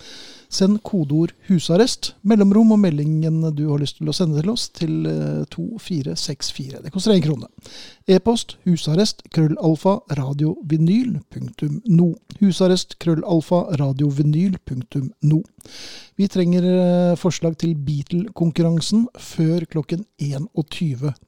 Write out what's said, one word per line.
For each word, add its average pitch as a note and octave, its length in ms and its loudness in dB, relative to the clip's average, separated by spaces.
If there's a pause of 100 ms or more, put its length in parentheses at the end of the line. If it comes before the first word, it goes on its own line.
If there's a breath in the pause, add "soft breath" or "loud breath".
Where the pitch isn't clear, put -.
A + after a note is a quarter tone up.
(480 loud breath)
Send G3+ 340 2
kodeord D#3+ 520 -2 (100)
husarrest, F#3 680 0 (100)
mellomrom G#3 480 6
og G#3+ 80 6
meldingen D#3 600 0 (120)
du D3 160 -2
har D3 80 0
lyst C#3+ 200 -4
til D#3 100 -6
å D3+ 80 -2
sende D#3+ 260 0
til F3+ 80 -2
oss A#3+ 200 -4
til, D#3+ 360 -4
eh, D3+ 460 -2
to G#3 260 -8
fire E3 380 -6
seks - 340 -8
fire. - 320 -12
Det D3+ 120 -14
koster G3 180 0
en F#3 100 4
krone. C#3 240 -2 (600 loud breath)
E-post G#3 480 2 (100)
husarrest D#3 640 0
krøllalfa D#3+ 680 2 (100)
radiovinyl D#3+ 1080 0 (100)
punktum C#3 560 -8
no. F3 300 4 (240)
Husarrest F#3 600 2
krøllalfa E3+ 800 0
radiovinyl D3 880 0
punktum C3 460 -8 (100)
no. D3+ 220 2 (720 loud breath)
Vi G3 100 0
trenger, F3 360 2
eh, F3+ 520 4
forslag E3 420 -2
til E3+ 180 -2
Beatle-konkurransen E3 1300 0 (120)
før E3 500 -2
klokken E3 380 -6 (140)
enogtyve C#3+ 960 -4 (140)